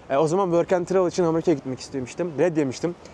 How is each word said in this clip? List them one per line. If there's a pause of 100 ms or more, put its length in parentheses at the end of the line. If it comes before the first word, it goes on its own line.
(120)
E,
o
zaman
Work
and
Travel
için
Amerika'ya
gitmek
istemiştim.
Red
yemiştim. (200)